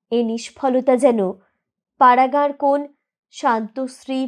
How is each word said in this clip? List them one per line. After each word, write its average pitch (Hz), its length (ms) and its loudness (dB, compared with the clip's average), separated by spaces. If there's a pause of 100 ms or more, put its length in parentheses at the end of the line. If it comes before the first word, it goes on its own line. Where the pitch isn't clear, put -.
(120)
এ 233 100 0
নিষ্ফলতা 254 720 -2
যেন 240 240 2 (800)
পাড়াগাঁর 262 540 4
কোন 285 260 0 (540)
শান্তশ্রী 262 920 -6